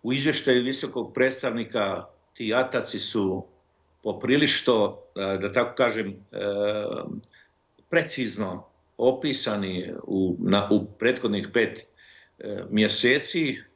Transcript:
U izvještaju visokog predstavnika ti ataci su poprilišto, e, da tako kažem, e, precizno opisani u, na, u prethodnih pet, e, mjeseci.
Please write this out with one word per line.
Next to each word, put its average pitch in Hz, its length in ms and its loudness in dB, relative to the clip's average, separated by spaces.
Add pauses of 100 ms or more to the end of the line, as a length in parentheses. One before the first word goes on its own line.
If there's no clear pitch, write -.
U 117 100 -2
izvještaju 139 500 2
visokog 127 520 -4
predstavnika 117 880 -2 (300)
ti 110 200 -2
ataci 127 440 0
su 95 480 -2 (560)
poprilišto, 110 1000 2 (120)
e, 98 220 -2
da 95 140 -2
tako 120 220 0
kažem, 110 340 0
e, 101 60 -10 (1800)
precizno 107 760 -2 (300)
opisani 113 960 0 (100)
u, 95 360 0
na, 98 320 2
u 104 140 4
prethodnih 107 680 -2
pet, - 340 0 (520)
e, 101 320 -10
mjeseci. 123 880 2 (180)